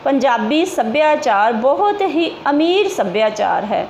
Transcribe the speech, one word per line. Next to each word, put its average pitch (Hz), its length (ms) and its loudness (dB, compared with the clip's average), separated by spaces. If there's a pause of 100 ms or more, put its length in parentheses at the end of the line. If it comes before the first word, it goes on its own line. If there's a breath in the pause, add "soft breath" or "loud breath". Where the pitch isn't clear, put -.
ਪੰਜਾਬੀ 269 600 0
ਸੱਭਿਆਚਾਰ 262 880 0
ਬਹੁਤ 320 480 0
ਹੀ 330 300 0 (180)
ਅਮੀਰ 339 400 2
ਸੱਭਿਆਚਾਰ 202 760 -2
ਹੈ 202 240 -2